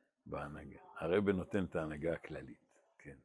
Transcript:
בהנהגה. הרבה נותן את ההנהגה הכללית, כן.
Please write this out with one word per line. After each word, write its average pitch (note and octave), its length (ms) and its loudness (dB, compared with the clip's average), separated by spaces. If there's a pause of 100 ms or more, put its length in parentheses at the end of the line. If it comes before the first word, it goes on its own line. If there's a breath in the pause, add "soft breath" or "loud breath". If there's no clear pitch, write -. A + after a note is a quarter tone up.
(260)
בהנהגה. D2 520 -8 (200)
הרבה G2 360 6
נותן F#2 300 2
את E2+ 120 -2
ההנהגה D#2 380 0
הכללית, - 520 -8 (340)
כן. - 260 -16